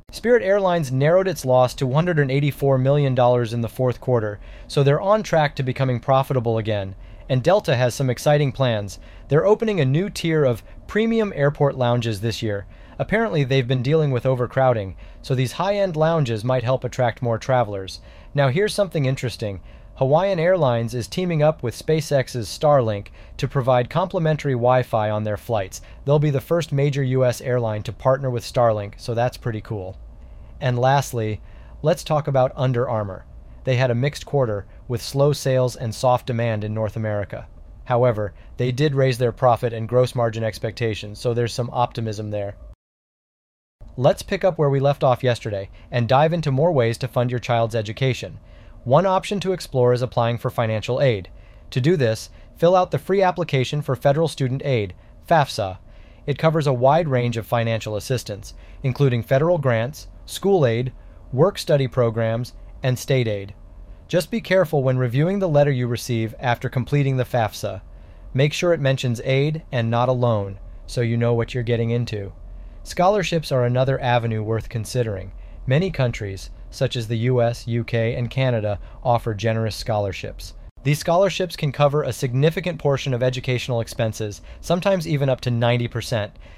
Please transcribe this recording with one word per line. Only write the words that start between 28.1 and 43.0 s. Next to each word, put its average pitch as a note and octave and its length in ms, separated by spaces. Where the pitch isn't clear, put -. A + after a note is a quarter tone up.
with A#2+ 140
Starlink, G#2+ 540
so - 160
that's A#2 240
pretty A2 240
cool. F#2+ 360
And B2 180
lastly, B2 640
let's E3 220
talk D3+ 240
about C3 280
Under B2+ 340
Armour. G2+ 360
They C3 100
had B2 160
a A#2 40
mixed C#3 300
quarter, A2 420
with B2 140
slow C#3+ 320
sales B2+ 420
and A2+ 180
soft B2 340
demand A2+ 360
in G#2+ 100
North G#2+ 220
America. G#2+ 520
However, A#2 480
they B2+ 140
did C#3 240
raise C3 220
their A#2+ 140
profit A#2+ 420
and A2+ 140
gross B2 260
margin A2+ 300
expectations, G#2+ 760
so B2 140
there's A#2 200
some B2 200
optimism A2 580
there. G2+ 240